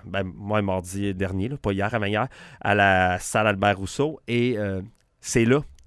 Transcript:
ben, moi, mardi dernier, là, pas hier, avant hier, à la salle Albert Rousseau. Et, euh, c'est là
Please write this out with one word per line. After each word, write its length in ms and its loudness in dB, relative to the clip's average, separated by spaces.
ben, 180 -4
moi, 400 -4
mardi 520 -4
dernier, 340 -2
là, 80 -6
pas 160 -2
hier, 200 -2
avant 140 -2
hier, 220 0
à 140 0
la 440 4
salle 300 0
Albert 300 2
Rousseau. 500 -4
Et, 280 0
euh, 260 -4
c'est 240 2
là 160 4